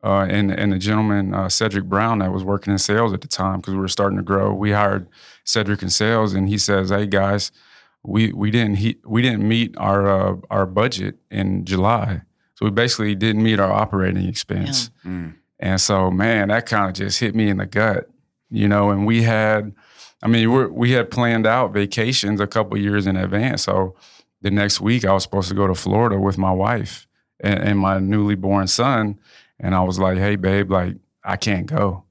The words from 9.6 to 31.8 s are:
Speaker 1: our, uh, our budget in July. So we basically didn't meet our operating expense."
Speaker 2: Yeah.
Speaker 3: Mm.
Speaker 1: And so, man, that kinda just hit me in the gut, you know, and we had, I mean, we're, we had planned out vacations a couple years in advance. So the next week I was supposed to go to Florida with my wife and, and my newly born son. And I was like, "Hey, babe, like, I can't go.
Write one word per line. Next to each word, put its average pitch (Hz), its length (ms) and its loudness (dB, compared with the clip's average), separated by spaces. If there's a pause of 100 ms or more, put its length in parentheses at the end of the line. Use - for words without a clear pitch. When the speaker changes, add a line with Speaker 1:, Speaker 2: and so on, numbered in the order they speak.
Speaker 1:
our, 98 320 0
uh, 95 280 2 (140)
our 101 160 0
budget 101 500 -2 (140)
in 95 340 -2
July. 95 580 0 (320)
So - 100 -6
we 107 60 2
basically 110 460 0
didn't 107 260 0
meet 110 180 2
our 98 120 2
operating 95 560 0
expense." 117 640 -4 (140)
Speaker 2:
Yeah. 90 60 -10
Speaker 3:
Mm. 85 240 -10 (240)
Speaker 1:
And 92 220 -2
so, 95 300 2
man, 101 380 0
that 113 180 0
kinda 101 260 0
just 95 280 -4
hit 107 140 -2
me 110 140 2
in 98 100 0
the 95 80 -4
gut, 101 420 0 (420)
you 104 180 0
know, 101 220 4
and 101 160 0
we 113 180 2
had, 107 480 0 (500)
I - 60 -2
mean, 113 220 4
we're, 123 180 2
we 120 240 0
had 120 180 2
planned 117 360 0
out 110 280 2
vacations 104 680 0
a 104 60 0
couple 104 320 -2
years 101 280 0
in 95 100 0
advance. 101 480 -2
So 95 300 0 (460)
the 101 100 -2
next 101 300 0
week 110 240 0
I 95 80 4
was 95 120 2
supposed 95 260 -4
to 98 40 -4
go 101 120 0
to 92 80 2
Florida 101 440 0
with 98 200 0
my 95 120 2
wife 104 560 -2 (320)
and, 101 220 0
and 101 180 2
my 98 220 2
newly 104 340 0
born 98 320 0
son. 110 520 0 (420)
And 92 160 -2
I 92 60 2
was 92 180 -2
like, 92 180 2
"Hey, 101 160 0
babe, 95 380 0
like, 92 240 0 (280)
I 101 120 -4
can't 98 300 -2
go. 101 440 -2